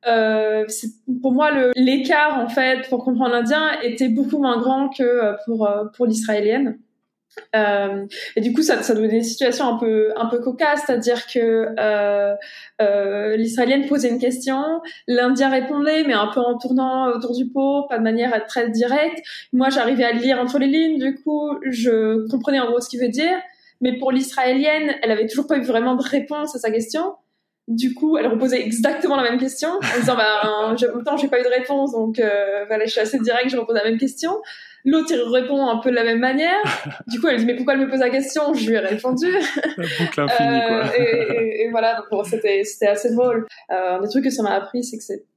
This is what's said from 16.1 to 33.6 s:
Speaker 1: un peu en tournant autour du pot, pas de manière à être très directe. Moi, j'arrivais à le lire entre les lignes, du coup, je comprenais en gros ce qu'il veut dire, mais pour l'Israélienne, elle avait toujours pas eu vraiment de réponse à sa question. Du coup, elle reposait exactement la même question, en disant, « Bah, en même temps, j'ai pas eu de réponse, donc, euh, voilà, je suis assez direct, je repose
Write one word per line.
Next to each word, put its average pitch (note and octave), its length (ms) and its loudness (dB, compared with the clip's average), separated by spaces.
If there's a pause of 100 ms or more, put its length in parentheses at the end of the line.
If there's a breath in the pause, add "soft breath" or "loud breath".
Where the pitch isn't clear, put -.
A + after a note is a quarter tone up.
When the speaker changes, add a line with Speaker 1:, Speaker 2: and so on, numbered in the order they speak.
Speaker 1:
un G#3+ 200 2
peu C4+ 60 0
en A#3+ 180 0
tournant C4 520 0
autour A#3+ 260 -4
du B3 140 -2
pot, C#4 400 0
pas B3 80 -2
de A3+ 60 0
manière A#3 300 0
à A3 40 0
être A3 100 -4
très A#3+ 220 -2
directe. C4 500 0 (320 loud breath)
Moi, C4 180 2
j'arrivais B3 360 2
à A#3+ 80 0
le A#3 60 0
lire C4 200 2
entre B3 200 0
les C#4 80 2
lignes, D#4 300 2
du C4+ 240 -2
coup, D4 360 -2 (120)
je A3 640 2
comprenais C4+ 300 0
en A#3+ 60 0
gros A#3+ 120 2
ce A#3+ 80 -6
qu'il B3 140 -6
veut B3 80 2
dire, D#4+ 280 0 (440 loud breath)
mais B3 160 0
pour C4 140 0
l'Israélienne, C4+ 920 2
elle A3 100 2
avait A3 160 2
toujours C#4 200 -2
pas D#4 100 2
eu C4 40 0
vraiment B3 340 0
de C4+ 80 -2
réponse D4 500 -4
à B3 60 -8
sa A3+ 100 -2
question. D4+ 460 -4 (540)
Du B3 240 0
coup, D#4 240 0
elle A3+ 100 0
reposait A#3+ 320 2
exactement C4+ 560 0
la C4 80 2
même A#3+ 160 0
question, C4+ 300 -2
en F4+ 300 -2
disant, « A#3+ 180 2
Bah, G#3+ 260 2
en G#3+ 280 0
même A#3+ 340 0
temps, D4 100 0
j'ai C#4 140 -2
pas B3 100 2
eu B3 40 0
de B3 40 2
réponse, B3+ 460 0
donc, A3 260 -2
euh, G3+ 480 0
voilà, G#3+ 180 0
je A3 60 -4
suis A#3 80 -2
assez A3 200 -2
direct, A#3+ 300 0
je B3+ 80 -2
repose A3+ 180 -2